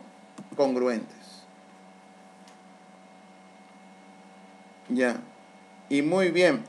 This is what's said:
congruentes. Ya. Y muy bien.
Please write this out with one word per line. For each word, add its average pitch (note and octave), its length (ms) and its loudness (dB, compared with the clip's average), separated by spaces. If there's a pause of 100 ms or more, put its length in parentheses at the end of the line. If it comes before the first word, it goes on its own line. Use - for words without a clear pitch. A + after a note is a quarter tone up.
(580)
congruentes. B2 880 -4 (3500)
Ya. B2 320 0 (680)
Y C#3+ 140 0
muy F3 300 2
bien. D#3 380 2